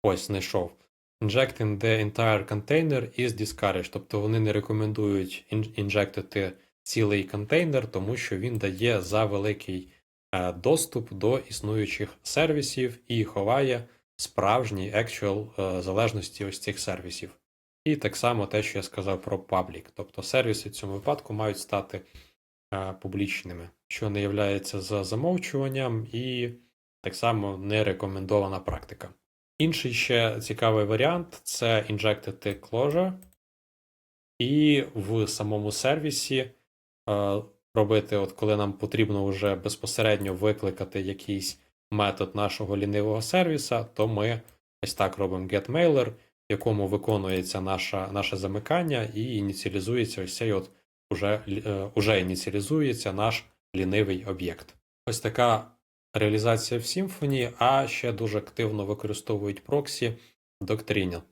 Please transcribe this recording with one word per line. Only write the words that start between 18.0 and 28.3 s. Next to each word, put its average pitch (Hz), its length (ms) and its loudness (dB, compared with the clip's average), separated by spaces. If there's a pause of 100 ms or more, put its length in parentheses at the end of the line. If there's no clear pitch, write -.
само 117 300 2
те, 107 160 0
що - 160 -4
я 95 40 -4
сказав 95 400 -4
про 95 160 -2
паблік. 90 560 -2
Тобто - 280 -12
сервіси 117 460 0
в 107 40 -12
цьому 98 200 -8
випадку 110 400 -4
мають 107 260 -2
стати, 98 420 -4 (720)
е, 95 180 -4
публічними, 92 800 -6 (180)
що 107 220 -4
не 101 100 0
являється 101 600 0
за 98 240 -2
замовчуванням 135 1080 -2
і 120 380 -4 (520)
так - 120 -6
само 104 420 2
не 104 280 2
рекомендована 98 760 0